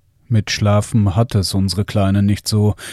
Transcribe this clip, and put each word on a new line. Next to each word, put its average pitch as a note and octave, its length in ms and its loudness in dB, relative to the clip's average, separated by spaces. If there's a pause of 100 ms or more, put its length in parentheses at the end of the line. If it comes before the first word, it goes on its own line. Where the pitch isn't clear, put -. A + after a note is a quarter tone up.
(300)
Mit A2 220 0
Schlafen G#2 640 0
hatte A#2 220 0
es F#2 140 -4
unsere G2 300 -2
Kleine G2 400 0
nicht G2+ 240 0
so, G#2 280 2 (180)